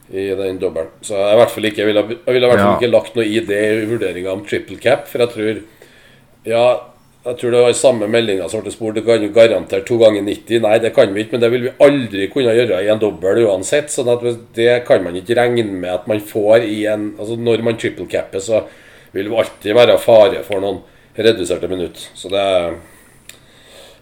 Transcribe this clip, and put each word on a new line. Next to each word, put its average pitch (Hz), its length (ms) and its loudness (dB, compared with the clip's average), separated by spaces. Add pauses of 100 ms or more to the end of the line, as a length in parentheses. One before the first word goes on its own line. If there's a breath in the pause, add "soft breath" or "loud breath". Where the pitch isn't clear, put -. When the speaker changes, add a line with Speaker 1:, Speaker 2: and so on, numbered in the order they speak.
(120)
Speaker 1:
i 95 220 -6
den 95 240 -6
dobbelen. 82 300 -6 (140)
Så - 120 -10
jeg 101 220 0
i - 20 6
hvert 120 140 6
fall 104 140 -8
ikke, 104 120 -4
jeg 104 80 0
ville, 104 220 0 (180)
jeg 127 80 0
ville 123 140 2
i - 20 4
hvert 117 100 6
fall 101 140 4
Speaker 2:
Ja. 85 60 0
Speaker 1:
ikke 120 120 0
lagt 110 240 0
noe 113 100 0
i 107 140 -2
det 107 440 -2
i - 20 -4
vurderingen 95 460 -4
om 98 140 -6
triple 95 340 -8
cap, 127 280 0
for 127 120 -6
jeg 120 100 0
tror, 107 320 -6 (840 soft breath)
ja, 117 340 2 (460)
jeg 123 120 -8
tror 120 140 -4
det 120 100 4
var 123 80 4
i 117 40 4
samme 117 360 2
meldingen 104 400 0
som 107 140 -6
ble 98 80 -10
spurt, 110 240 -8
«Du 110 80 -4
kan 113 180 2
jo 104 80 -4
garantere 101 560 2
to 117 140 -2
ganger 107 240 4
nitti.» 104 360 -4
Nei, 110 200 2
det - 160 -2
kan 107 180 4
vi 107 120 -4
ikke, 120 80 -10
men 120 80 -4
det 117 100 2
vil 123 100 -2
vi 123 80 -4 (100)
aldri 117 520 2
kunne 120 240 0
gjøre 107 260 0
i 101 80 -2
en 107 80 2
dobbel 101 480 0
uansett, 104 460 -2
sånn 127 180 -4
at 120 460 -4
det 120 320 2
kan 110 160 4
man 87 120 -8
ikke 95 220 -4
regne 120 320 2
med 90 240 -6
at - 140 -6
man 107 140 -2
får 110 440 2
i 104 220 -4
en, 104 320 -4
altså 110 180 -8
når 117 240 0
man 113 160 -2
triple 95 300 -8
capper, - 320 -6
så 107 240 -2 (500 loud breath)
vil 101 160 -6
det 110 80 -4
alltid 107 380 -2
være 110 240 6
fare 101 440 6
for 101 160 -6
noen 95 220 -4 (360 soft breath)
reduserte 92 500 0
minutt. 87 480 -8
Så - 140 -16
det, 92 480 0 (1200 loud breath)